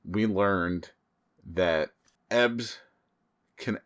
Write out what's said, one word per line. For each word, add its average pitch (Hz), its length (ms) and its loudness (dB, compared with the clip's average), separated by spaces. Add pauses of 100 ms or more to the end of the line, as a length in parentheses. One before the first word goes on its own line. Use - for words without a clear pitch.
we 104 220 0
learned 95 640 0 (540)
that 82 460 0 (380)
Ebbs 120 500 0 (800)
can - 300 -6